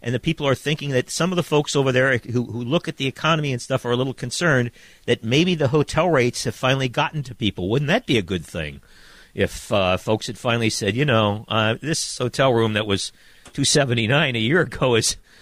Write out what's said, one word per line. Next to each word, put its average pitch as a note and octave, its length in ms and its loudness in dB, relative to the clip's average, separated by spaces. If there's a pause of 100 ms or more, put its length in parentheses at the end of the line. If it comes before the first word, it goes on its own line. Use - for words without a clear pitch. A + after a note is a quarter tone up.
And A#2+ 140 -2
the B2 40 0
people D3+ 300 -2
are C3 60 4
thinking C#3+ 380 -2
that B2 180 0
some F3 220 0
of F3 40 -4
the E3+ 60 2
folks D3+ 340 0
over C3+ 160 4
there C3 240 4
who, A#2 280 -2
who A#2+ 200 -8
look D#3 240 -2
at D#3 80 -8
the C3+ 100 -4
economy D3+ 460 0
and A#2+ 80 -4
stuff - 240 -4
are A#2+ 80 -2
a A#2+ 40 2
little B2+ 180 -2
concerned C3 560 0 (340)
that - 180 0
maybe D#3 320 2
the D3 140 2
hotel D#3 400 2
rates B2 360 2
have A#2 100 -4
finally C3 340 0
gotten D3 360 -2
to B2 100 -14
people. F#2+ 340 -2
Wouldn't C3+ 200 0
that A3 180 0
be C#3 100 2
a G#2 60 2
good E2+ 240 -4
thing D2 340 -8 (540)
if, - 360 -4
uh, F#2 280 2
folks A2 300 -2
had A2 100 -10
finally A#2 320 0
said, A2+ 260 -2
"You C#3+ 80 0
know, A2 440 2
uh, A2 340 0
this - 360 -6
hotel C3 360 2
room A2+ 200 2
that G#2+ 120 -2
was G2 260 -2 (420)
two C#3 100 -2
seventy-nine B2+ 720 2
a - 20 -2
year C3+ 240 2
ago C3 320 0
is - 220 2 (260)